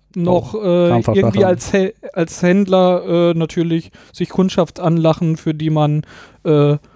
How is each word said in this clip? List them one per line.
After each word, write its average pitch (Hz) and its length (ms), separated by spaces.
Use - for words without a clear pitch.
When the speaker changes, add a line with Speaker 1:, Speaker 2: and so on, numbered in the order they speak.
Speaker 1:
noch, 175 400
Speaker 2:
Auch 220 60
Kram - 40
Speaker 1:
äh, 175 240
irgendwie 120 320
Speaker 2:
verschachern. 202 240
Speaker 1:
als 180 280
Hä-, 190 220
als - 300
Händler, 180 880
äh, 170 40
natürlich 165 560
sich - 160
Kundschaft - 520
anlachen, 165 560
für 160 180
die 156 160
man, 151 320
äh, 147 320